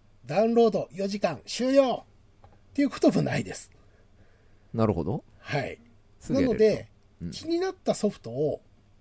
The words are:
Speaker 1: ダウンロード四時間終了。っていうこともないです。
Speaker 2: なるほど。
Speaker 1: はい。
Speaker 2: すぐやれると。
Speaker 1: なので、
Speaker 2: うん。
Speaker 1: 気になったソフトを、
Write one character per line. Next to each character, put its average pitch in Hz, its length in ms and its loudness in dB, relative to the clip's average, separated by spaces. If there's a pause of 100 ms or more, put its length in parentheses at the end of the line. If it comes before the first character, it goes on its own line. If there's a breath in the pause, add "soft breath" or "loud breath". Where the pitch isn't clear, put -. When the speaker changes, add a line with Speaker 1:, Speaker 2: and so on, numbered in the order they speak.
(260)
Speaker 1:
ダ 165 180 2
ウ 226 40 4
ン 233 60 2
ロ 233 140 6
ー 202 40 2
ド 156 220 -2
四 196 140 -2
時 202 120 -4
間 160 260 -2
終 254 280 -2
了。 262 320 4 (680)
っ - 20 -20
て 285 80 0
い 285 40 4
う - 40 0
こ - 100 -10
と 285 120 6
も 170 100 0
な - 160 -2
い - 60 -2
で - 100 -10
す。 - 160 -14 (1040 soft breath)
Speaker 2:
な 113 120 2
る 107 80 2
ほ 82 100 -2
ど。 113 200 -4 (160)
Speaker 1:
は 143 200 -6
い。 104 200 -8 (400)
Speaker 2:
す - 140 -12
ぐ 269 80 0
や 262 60 2
れ 226 60 0
る - 60 -2
と。 220 40 6
Speaker 1:
な 214 60 6
の 175 60 2
で、 - 140 -10 (320)
Speaker 2:
う - 60 -8
ん。 - 40 -8
Speaker 1:
気 - 160 -12
に 339 120 -2
な 370 100 -2
っ 370 40 -6
た - 200 -4
ソ 208 160 -2
フ - 100 -8
ト 113 120 -14
を、 139 300 -4 (400)